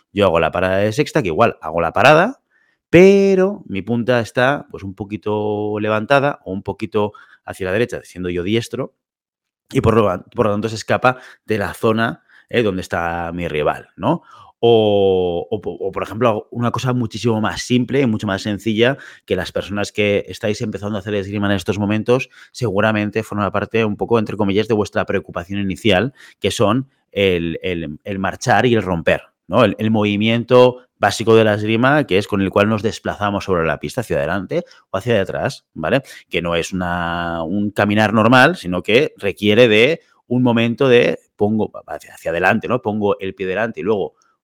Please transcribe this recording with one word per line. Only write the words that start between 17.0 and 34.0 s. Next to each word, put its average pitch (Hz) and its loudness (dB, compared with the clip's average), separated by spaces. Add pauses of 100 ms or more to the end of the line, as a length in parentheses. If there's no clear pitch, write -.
más 98 -4
simple 123 0
y 139 2
mucho 110 -2
más 95 -2
sencilla 110 -2 (280)
que 98 -2
las 90 -6
personas 98 -6
que 104 0
estáis - -6
empezando 104 -6
a - -6
hacer 104 -8
esgrima 101 -4
en 101 0
estos 98 -4
momentos 107 0 (220)
seguramente 104 -2
forma 101 -4
parte 104 -2
un 104 -4
poco, 113 0
entre 104 -6
comillas, 101 0
de 120 0
vuestra 104 -2
preocupación 95 -6
inicial, 98 0 (260)
que 98 -2
son 120 0 (220)
el, 87 0
el, 82 -6
el 98 -8
marchar 101 0
y 120 4
el 110 2
romper, 87 0 (260)
¿no? 107 2
El, 98 2
el 110 0
movimiento 113 4 (180)
básico 107 4
de 110 6
la 107 2
esgrima, 113 0
que 117 0
es 107 0
con 101 -2
el 95 0
cual 101 2
nos 107 -2
desplazamos 101 -4
sobre 85 0
la 76 -2
pista 76 -6